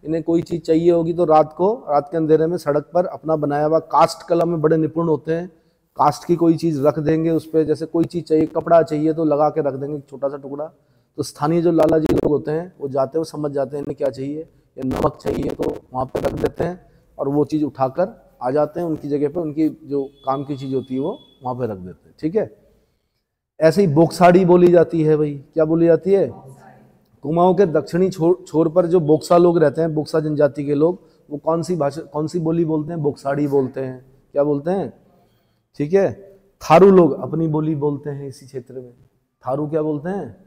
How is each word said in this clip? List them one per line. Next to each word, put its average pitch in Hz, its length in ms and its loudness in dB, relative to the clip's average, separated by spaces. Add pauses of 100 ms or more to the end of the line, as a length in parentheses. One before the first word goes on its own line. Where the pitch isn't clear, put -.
इन्हें 156 200 -4
कोई 170 180 0
चीज़ 170 200 -6
चाहिए 165 300 2
होगी 170 220 0
तो 170 120 0
रात 156 280 4
को, 214 360 -2
रात 143 220 0
के 170 60 -4
अंधेरे 156 300 2
में 175 100 -4
सड़क 147 360 -2
पर 180 120 2
अपना 156 300 -4
बनाया 147 300 -2
हुआ 160 140 2
कास्ट 160 480 0
कला 170 180 2
में 170 160 -2
बड़े 156 160 2
निपुण 160 300 -2
होते 160 260 -2
हैं। 170 140 -6 (480)
कास्ट 147 300 0
की 175 100 2
कोई 165 220 4
चीज़ 147 300 0
रख 151 120 0
देंगे 160 300 0
उस 156 160 -2
पे, 160 200 0
जैसे 151 200 -4
कोई 160 200 0
चीज़ 170 180 -8
चाहिए, 156 220 2
कपड़ा 165 360 2
चाहिए 156 320 -2
तो 160 120 -2
लगा 147 240 2
के 151 120 -6
रख 139 120 -2
देंगे 143 240 -8
एक 139 120 -14
छोटा 135 180 -8
सा 143 100 -8
टुकड़ा। 143 280 -12 (520)
तो 147 60 -4
स्थानीय 160 380 -2
जो 170 100 2
लाला 160 280 2
जी 156 140 -2
लोग - 180 0
होते 143 200 -4
हैं 175 300 -8
वो 139 80 -8
जाते 131 200 -4
हैं, 160 100 -4
वो 165 40 -4
समझ 151 280 -8
जाते 139 260 -6
हैं 143 60 -8
इन्हें 147 140 -10
क्या 139 120 -4
चाहिए, 135 300 -10 (380)
या 127 80 -12
नमक - 360 -4
चाहिए - 280 -6
तो - 260 -6 (180)
वहाँ 127 120 -4
पे - 140 -8
रख 147 140 -4
देते - 300 -4
हैं 175 280 -10 (280)
और 139 100 -4
वो 147 160 0
चीज़ 151 180 -4
उठाकर 147 800 -6
आ 127 100 -4
जाते 147 280 -2
हैं 175 80 -4
उनकी 151 220 -8
जगह 143 200 -2
पे, 160 100 -8
उनकी 156 300 -2
जो 139 340 -8 (220)
काम 135 180 -4
की 139 140 -8
चीज़ 135 180 -8
होती 131 180 -6
है 131 80 -4
वो 196 180 -6 (240)
वहाँ 123 120 -6
पे 123 120 -6
रख 104 100 -8
देते 90 320 -18
हैं। - 100 -20
ठीक 160 160 -6
है। 175 260 -4 (1000)
ऐसे 165 200 4
ही 196 60 4
बोक्साड़ी 170 580 4
बोली 175 260 6
जाती 165 320 4
है 156 140 2
भाई। 151 160 -2 (200)
क्या 156 120 2
बोली 165 200 2
जाती 170 280 2
है? 165 180 2 (920)
कुमाऊं 170 340 2
के 196 100 4
दक्षिणी 170 440 0
छोर, 180 380 0
छोर 165 220 2
पर 170 160 2
जो 170 140 2
बोक्सा 156 380 2
लोग 175 200 4
रहते 156 240 2
हैं, 165 140 -2
बोक्सा 156 240 -2
जनजाति 147 460 0
के 147 80 -2
लोग, 170 280 0 (300)
वो 147 60 -10
कौन 165 240 -2
सी 175 140 -4
भाषा, 143 260 -4
कौन 151 260 -6
सी 175 120 -6
बोली 170 260 -2
बोलते 156 280 -4
हैं? 165 80 -6
बोक्साड़ी 143 460 -4
बोलते 135 340 -2
हैं। 127 240 -12 (260)
क्या 143 120 0
बोलते 147 280 -2
हैं? 190 220 -4 (840)
ठीक 147 160 -4
है। 180 460 -2 (220)
थारू 180 300 8
लोग 170 280 6
अपनी 156 280 -4
बोली 156 280 -2
बोलते 143 340 -4
हैं 139 180 -10
इसी 131 180 -18
क्षेत्र 127 280 -14
में। 123 200 -16 (540)
थारू 143 200 -4
क्या 156 140 -2
बोलते 151 280 -4
हैं? 156 380 -10